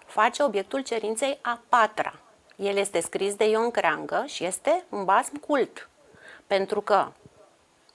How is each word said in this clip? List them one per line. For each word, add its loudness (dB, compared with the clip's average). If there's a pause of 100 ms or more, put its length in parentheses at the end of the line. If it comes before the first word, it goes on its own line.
face 0
obiectul -2
cerinței -4
a -4 (100)
patra. 0 (360)
El -4
este 0
scris -2
de 4
Ion 2
Creangă 0
și -8
este 0
un -6
basm 2
cult, -2 (580)
pentru 0
că 2 (840)